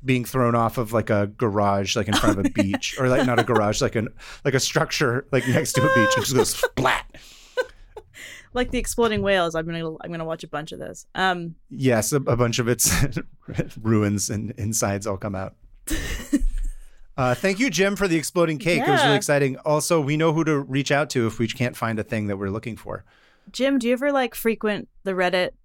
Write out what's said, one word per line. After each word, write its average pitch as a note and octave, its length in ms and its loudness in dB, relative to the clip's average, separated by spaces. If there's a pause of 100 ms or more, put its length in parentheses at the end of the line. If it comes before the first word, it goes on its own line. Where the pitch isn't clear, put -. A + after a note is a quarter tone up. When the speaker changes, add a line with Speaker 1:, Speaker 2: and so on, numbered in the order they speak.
Speaker 1:
being B2+ 220 0
thrown A#2+ 300 2
off A2+ 220 2
of, A2+ 140 -4
like, A2 180 0
a G#2 180 2 (100)
garage, G2+ 580 0
like, G#2+ 140 0
in G#2 40 2
front - 240 2
of G2 80 2
a C#4 40 0
Speaker 2:
<laughs> - 140 0
Speaker 1:
beach, - 360 -4
or, C3 80 2
like, B2+ 180 4
not B2 140 2
a A#2 60 2
garage, A2 360 2
like, A#2+ 140 0
an, A2+ 140 -2 (340)
like, C#3 100 2
a C3 60 2
structure, C#3 720 0
like, B2+ 160 2
next - 260 0
to C3 160 2
a C5+ 60 2
beach. C5+ 220 4
It - 40 0
just - 140 -2
goes - 140 4
Speaker 2:
<laughs> - 60 -4
Speaker 1:
splat. - 500 0 (1500)
Speaker 2:
Like B3 180 -2
the B3 80 -2
exploding A3 420 0
whales, F#3 340 2
I'm D#3+ 100 -4
gonna, E3 360 -6
I'm - 80 -10
gonna E3 160 -8
watch D#3+ 180 -8
a E3 40 -12
bunch D#3 240 -10
of F3 80 -12
those. - 340 -14
Um, F3 420 -2 (140)
Speaker 1:
Yes, C3 420 2
a, D3 60 2
a C3+ 180 0
bunch A#2 240 2
of A#2 80 0
its A#2+ 240 2 (500)
<laughs> - 400 -6
ruins G#2 480 2
and G#2+ 280 -4
insides G#2 500 -2
all G2 100 -2
come G2+ 180 -6
out. F#2+ 200 -8 (320)
Speaker 2:
<laughs> - 80 -2 (1200)
Speaker 1:
Uh, B2+ 140 2
thank F#3+ 240 0
you, B3+ 140 2
Jim, G3 240 2
for G3 120 0
the E3 80 2
exploding D#3+ 440 0
cake. E3+ 180 2
It - 100 0
was F4+ 140 4
really B3+ 120 4
Speaker 2:
Yeah. - 20 4
Speaker 1:
exciting. C#3 500 2
Also, D#3 340 2
we D3 180 0
know D#3+ 160 4
who D#3+ 100 0
to D3+ 160 2
reach C3+ 320 -2
out C#3+ 180 2
to A#2+ 160 2
if A2 140 -2
we A#2 80 2
can't A#2+ 280 -4
find A2+ 220 -2
a G#2+ 60 -2
thing G#2+ 240 -4
that G2+ 100 -4
we're G2 140 -4
looking A2 260 -8
for. F#2+ 280 -12 (460)
Speaker 2:
Jim, C4+ 280 0
do A3+ 80 -2
you A#3+ 60 2
ever, C4+ 180 0
like, B3+ 240 0
frequent G#3+ 520 -2 (160)
the F#3+ 100 -2
Reddit, F3+ 400 0 (120)